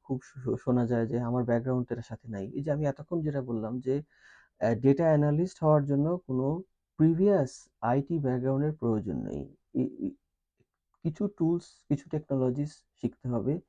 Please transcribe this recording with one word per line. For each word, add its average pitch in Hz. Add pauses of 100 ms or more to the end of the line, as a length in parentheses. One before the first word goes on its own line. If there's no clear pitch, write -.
খুব 127
শো-, 123
শোনা 123
যায় 117
যে 117
আমার 120
ব্যাকগ্রাউন্ড 120
তো 120
এটার 120
সাথে 117
নাই। 98
এই 139
যে 151
আমি 147
এতক্ষণ 151
যেটা 143
বললাম 117
যে, 131 (580)
আহ, 113
ডেটা 135
অ্যানালিস্ট 156
হওয়ার 151
জন্য 143
কোনো 135 (340)
প্রিভিয়াস 165 (120)
আইটি 139
ব্যাকগ্রাউন্ডের 135
প্রয়োজন 107
নেই। 62 (180)
ই-, -
ই-, - (880)
কিছু 165 (100)
টুলস, 170 (260)
কিছু -
টেকনোলজিস 139
শিখতে -
হবে 123